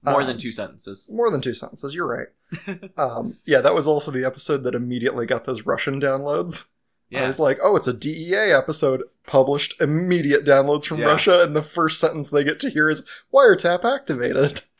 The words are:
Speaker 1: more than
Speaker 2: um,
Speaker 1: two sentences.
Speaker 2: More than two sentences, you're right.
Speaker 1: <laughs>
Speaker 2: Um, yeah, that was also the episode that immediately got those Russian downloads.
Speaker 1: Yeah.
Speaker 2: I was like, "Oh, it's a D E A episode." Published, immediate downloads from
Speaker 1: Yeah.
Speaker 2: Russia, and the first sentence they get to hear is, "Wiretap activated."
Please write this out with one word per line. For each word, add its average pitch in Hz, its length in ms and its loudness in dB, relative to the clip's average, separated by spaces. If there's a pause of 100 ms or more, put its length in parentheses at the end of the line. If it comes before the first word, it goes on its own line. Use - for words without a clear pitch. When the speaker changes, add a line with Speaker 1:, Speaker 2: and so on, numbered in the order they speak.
Speaker 1:
more 139 200 0
than 131 80 -4
Speaker 2:
um, 117 60 -8
Speaker 1:
two 113 140 -10
sentences. - 580 -14
Speaker 2:
More 226 200 -2
than 147 100 -4
two 127 140 -6
sentences, - 400 -14
you're 170 120 -6
right. 120 200 -6 (640)
Speaker 1:
<laughs> - 60 -14
Speaker 2:
Um, 120 480 -6
yeah, 135 160 4
that 143 120 4
was 151 120 0
also 151 240 0
the 131 160 -4
episode 135 380 -4
that 123 100 -4
immediately 123 500 -4
got 117 220 -4
those 117 180 -8
Russian 139 380 -4
downloads. 143 640 -4 (420)
Speaker 1:
Yeah. 135 160 -4
Speaker 2:
I - 20 -2
was 135 120 -4
like, 143 240 2
"Oh, 202 140 4
it's - 100 0
a 127 80 0
D 156 360 -8
E 185 40 0
A 202 240 2
episode." 135 460 0 (220)
Published, 139 540 2
immediate 160 640 2
downloads 139 400 4
from 117 160 -6
Speaker 1:
Yeah. 117 60 2
Speaker 2:
Russia, 175 360 6
and 151 120 0
the 151 80 0
first 156 380 -2
sentence 156 300 -2
they 147 140 2
get 151 160 -2
to 277 100 -2
hear 156 200 2
is, 151 160 -4 (260)
"Wiretap 185 520 6
activated." 143 760 -2 (180)